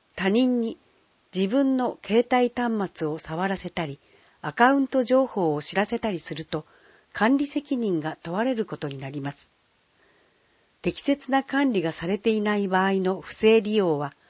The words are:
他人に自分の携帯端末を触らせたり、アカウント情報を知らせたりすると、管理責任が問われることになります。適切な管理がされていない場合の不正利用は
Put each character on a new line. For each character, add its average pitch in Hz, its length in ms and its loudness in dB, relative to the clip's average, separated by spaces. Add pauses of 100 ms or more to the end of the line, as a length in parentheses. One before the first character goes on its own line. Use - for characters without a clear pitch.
(160)
他 190 120 -2
人 247 320 2
に 226 180 -4 (560)
自 190 140 0
分 269 280 2
の 240 280 -2
携 233 260 2
帯 247 240 2
端 226 380 -2
末 160 140 -4
を 156 120 -4
触 170 300 -4
ら 190 80 -2
せ 180 140 -10
た 165 160 -6
り、 139 120 -12 (440)
ア 147 100 -6
カ 247 200 6
ウ 277 80 4
ン 262 80 0
ト 262 160 2
情 254 220 4
報 165 280 0
を 147 80 -2
知 - 140 -6
ら 196 100 2
せ 233 120 -4
た 220 120 -4
り 175 80 -4
す - 160 -10
る 156 100 -10
と、 - 220 -6 (460)
管 240 240 4
理 285 100 0
責 285 300 -4
任 196 240 0
が 147 220 -6
問 170 120 -8
わ 214 100 0
れ 262 100 0
る 220 100 -2
こ 147 120 -8
と 151 120 -8
に 139 100 -8
な 135 120 -10
り 143 100 -8
ま 143 120 -6
す。 - 200 -20 (1300)
適 - 200 -4
切 285 280 -2
な 269 120 2
管 269 300 0
理 190 100 0
が 160 100 -2
さ - 140 -8
れ 196 120 -2
て 226 120 0
い 220 100 2
な 208 160 0
い 202 100 0
場 185 200 2
合 196 80 2
の 185 260 0
不 - 140 -12
正 220 260 6
利 214 140 -2
用 175 240 2
は 143 160 -6 (160)